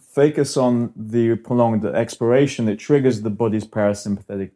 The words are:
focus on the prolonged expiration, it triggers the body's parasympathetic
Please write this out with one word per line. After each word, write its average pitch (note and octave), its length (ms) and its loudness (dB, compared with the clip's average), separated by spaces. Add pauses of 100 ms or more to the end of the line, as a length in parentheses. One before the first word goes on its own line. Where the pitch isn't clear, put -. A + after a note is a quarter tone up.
focus D3 560 0
on A#2+ 400 0
the A2+ 400 0
prolonged A2+ 480 0
expiration, A#2+ 840 0
it G2+ 120 -2
triggers C3 420 2
the A2 80 -4
body's G#2+ 360 -2
parasympathetic G2+ 880 -4